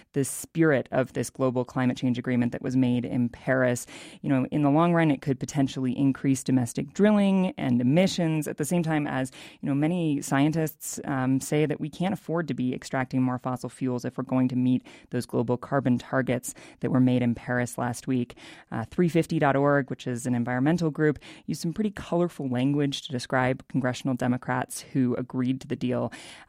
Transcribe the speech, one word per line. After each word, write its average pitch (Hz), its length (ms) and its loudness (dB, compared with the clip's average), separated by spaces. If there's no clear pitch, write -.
the 139 140 0
spirit - 640 2
of 131 220 0
this 127 180 -4
global 127 340 0
climate 127 320 0
change 123 220 0
agreement 120 320 0
that - 100 -8
was 127 140 -2
made 123 300 2
in 123 220 0
Paris. 127 600 0
You - 80 -2
know, 131 220 2
in 147 100 0
the 143 80 4
long 170 240 4
run, 165 160 4
it 135 120 0
could 135 180 -2
potentially 135 580 -2
increase 135 460 2
domestic 131 500 0
drilling 196 640 4
and 123 240 0
emissions 160 640 2
at - 100 -6
the 151 80 -2
same 175 180 0
time 151 240 -2
as, 131 240 -4
you 143 80 -4
know, 139 60 0
many 160 460 0
scientists, 151 840 0
um, 131 340 0
say 151 260 0
that 147 140 -2
we 151 100 -6
can't 180 240 -4
afford 165 360 -4
to 135 40 -4
be 127 200 -2
extracting 131 480 -4
more 127 180 0
fossil 127 300 -6
fuels 123 340 -4
if 117 140 -6
we're 127 80 -4
going 131 240 2
to 127 80 -2
meet 127 280 2
those 123 140 -2
global 123 300 -2
carbon 127 420 0
targets 127 560 -4
that 120 100 -2
were 127 80 4
made 127 220 4
in 120 120 2
Paris 123 440 -4
last 123 280 -6
week. 123 300 -2
Uh, 117 180 -4
three 180 160 2
fifty 160 320 2
dot 139 160 4
org, 143 340 2
which - 160 -10
is 120 200 -4
an 123 100 0
environmental 131 560 0
group, 151 260 2
used - 160 -6
some 170 100 -2
pretty 214 200 -2
colorful 170 580 -2
language 139 540 0
to - 100 -10
describe 127 560 -2
congressional 127 460 -2
Democrats 127 640 -2
who 123 240 2
agreed 127 460 -4
to - 60 -14
the 120 100 -6
deal. 123 340 -2